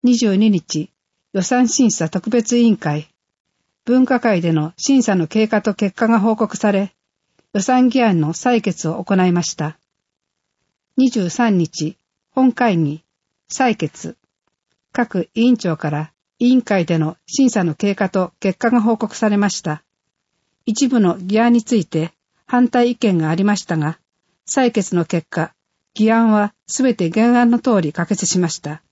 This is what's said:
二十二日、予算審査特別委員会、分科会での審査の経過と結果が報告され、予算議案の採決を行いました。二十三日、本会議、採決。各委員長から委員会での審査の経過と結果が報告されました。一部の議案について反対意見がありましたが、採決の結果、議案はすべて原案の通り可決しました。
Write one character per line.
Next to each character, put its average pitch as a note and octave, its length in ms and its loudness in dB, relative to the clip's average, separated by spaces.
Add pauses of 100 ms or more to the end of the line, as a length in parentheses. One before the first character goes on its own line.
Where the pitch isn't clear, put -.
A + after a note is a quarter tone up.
二 B3 140 4
十 A3 180 0
二 G#3+ 160 4
日、 E3 400 -4 (420)
予 F#3+ 100 -2
算 B3 260 0
審 A#3+ 240 2
査 D#3+ 160 -4
特 F#3+ 200 -6
別 A#3+ 300 0
委 A#3+ 40 4
員 A3+ 140 4
会、 D3+ 320 -6 (760)
分 B3+ 200 2
科 B3 140 0
会 G#3+ 220 0
で E3+ 100 0
の D#3+ 260 -2
審 C4+ 280 2
査 G3+ 100 0
の E3 140 0
経 A3 180 0
過 G#3+ 160 0
と G#3 120 -2
結 G3+ 200 -2
果 A3+ 140 0
が A3+ 100 4
報 A3 160 2
告 G#3+ 220 -4
さ G#3 160 0
れ、 G3 200 -2 (600)
予 - 80 -2
算 B3+ 280 2
議 B3+ 140 0
案 F#3+ 180 2
の D3+ 120 -2
採 A#3+ 300 0
決 F3 260 -4
を F3+ 160 -6
行 G3+ 100 -2
い F#3 160 2
ま F3 140 0
し - 100 -8
た。 D#3 240 -10 (1160)
二 B3+ 140 2
十 F#3 200 -4
三 A3+ 260 0
日、 D#3+ 400 -4 (360)
本 C4 180 2
会 A3+ 260 0
議、 D#3 280 -2 (440)
採 A#3+ 280 -2
決。 - 400 -8 (720)
各 - 440 -4
委 A3+ 80 0
員 B3 140 4
長 E3 200 -4
か D3+ 140 -6
ら D3+ 220 -6 (280)
委 A#3+ 80 2
員 B3+ 140 4
会 F#3+ 220 0
で E3 140 0
の D3+ 180 -2 (120)
審 C4+ 200 2
査 G#3 140 0
の D#3+ 140 -2
経 G3+ 180 -2
過 F#3+ 140 -2
と F#3 320 -2
結 F#3+ 180 -2
果 A3+ 120 0
が A#3+ 120 2
報 A3+ 140 0
告 A3 200 -8
さ A3 120 0
れ G#3 80 0
ま G3+ 140 0
し - 120 -10
た。 D#3 220 -8 (840)
一 A#3+ 200 0
部 B3 100 2
の F3+ 180 2
議 F#3+ 240 -2
案 A#3+ 120 4
に A#3 100 2
つ A#3+ 140 -2
い F3+ 100 0
て E3 260 -4 (320)
反 B3 240 2
対 A#3+ 220 2
意 A#3 60 -6
見 F#3+ 220 0
が D#3 120 0
あ E3 40 0
り F#3+ 100 -2
ま G#3 100 2
し - 100 -6
た E3+ 120 -4
が、 D#3 240 -4 (480)
採 B3+ 240 0
決 F#3 240 -2
の E3+ 80 0
結 E3 260 -4
果、 E3 240 -6 (400)
議 G#3+ 160 2
案 A3+ 220 2
は G#3 220 0 (120)
す - 160 -4
べ B3+ 120 2
て E3+ 140 -2
原 A#3 320 2
案 A#3+ 100 4
の A#3+ 100 2
通 G#3+ 200 2
り D3+ 120 -4
可 - 140 -4
決 F#3+ 200 -4
し F3+ 140 0
ま F3 80 0
し - 100 -8
た。 D3+ 340 -12